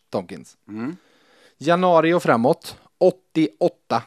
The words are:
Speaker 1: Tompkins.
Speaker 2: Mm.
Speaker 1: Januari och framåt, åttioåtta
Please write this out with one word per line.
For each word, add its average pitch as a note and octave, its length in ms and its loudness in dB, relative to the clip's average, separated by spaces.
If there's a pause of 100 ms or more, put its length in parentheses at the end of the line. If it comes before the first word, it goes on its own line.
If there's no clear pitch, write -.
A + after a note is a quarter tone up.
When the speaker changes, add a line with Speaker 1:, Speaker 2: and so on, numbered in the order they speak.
(100)
Speaker 1:
Tompkins. F2+ 460 -10 (120)
Speaker 2:
Mm. A#2 280 -10 (600)
Speaker 1:
Januari E3+ 540 2
och F3 100 -2
framåt, C3+ 540 0 (220)
åttioåtta D#3+ 1080 -2